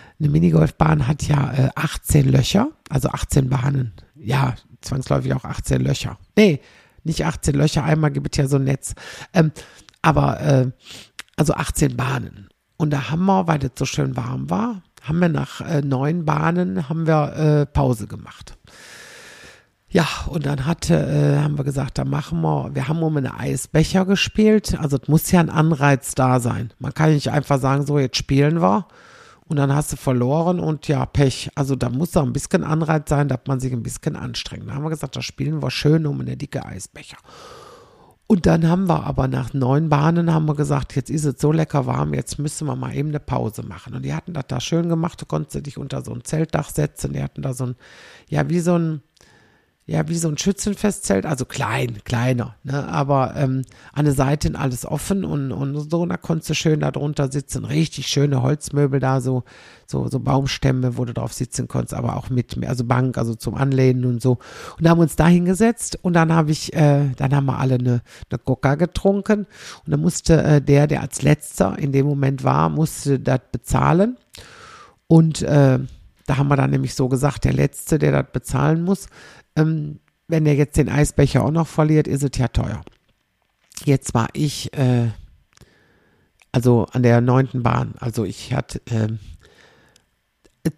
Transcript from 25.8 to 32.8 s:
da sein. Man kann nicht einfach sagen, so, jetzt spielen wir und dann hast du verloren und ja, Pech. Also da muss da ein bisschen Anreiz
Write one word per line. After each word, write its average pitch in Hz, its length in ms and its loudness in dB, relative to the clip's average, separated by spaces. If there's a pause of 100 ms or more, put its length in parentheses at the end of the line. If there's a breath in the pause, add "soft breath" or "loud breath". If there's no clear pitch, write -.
da 127 240 2
sein. 117 400 -4
Man - 160 -8
kann 156 180 4
nicht 139 180 0
einfach 139 280 0
sagen, 135 260 0
so, 143 140 0
jetzt 131 180 0
spielen 147 460 2
wir 190 240 2 (580 loud breath)
und 156 140 -4
dann 139 160 2
hast 147 180 -2
du 143 40 -6
verloren 147 640 0
und 156 280 -4
ja, 135 160 0
Pech. - 520 0
Also 135 200 -2
da 123 140 -2
muss 143 220 -4
da 165 100 4
ein 123 100 0
bisschen 160 320 -2
Anreiz 156 460 0